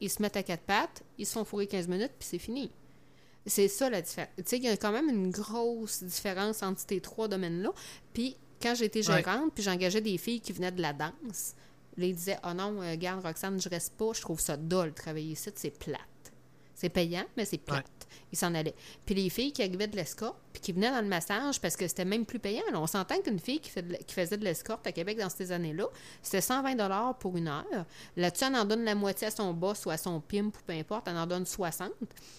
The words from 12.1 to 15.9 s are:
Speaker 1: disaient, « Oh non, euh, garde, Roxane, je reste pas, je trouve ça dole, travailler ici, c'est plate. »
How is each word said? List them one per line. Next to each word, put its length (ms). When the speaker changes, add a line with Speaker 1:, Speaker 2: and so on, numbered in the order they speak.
Speaker 1:
disaient, « 280
Oh 120
non, 260
euh, 140
garde, 280
Roxane, 380
je 80
reste 260
pas, 200
je 60
trouve 180
ça 180
dole, 380
travailler 380
ici, 200
c'est 240
plate. » 220